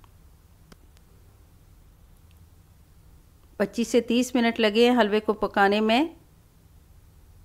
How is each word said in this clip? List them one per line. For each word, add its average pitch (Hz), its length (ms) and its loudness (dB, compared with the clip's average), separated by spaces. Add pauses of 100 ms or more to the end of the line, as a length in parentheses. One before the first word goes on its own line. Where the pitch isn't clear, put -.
(3500)
पच्चीस 214 300 -6
से 240 140 2
तीस 240 320 -2
मिनट 233 240 0
लगे 220 260 2
हैं 247 100 2
हलवे 214 240 0
को 214 160 -4
पकाने 202 460 0
में। 240 340 0 (1300)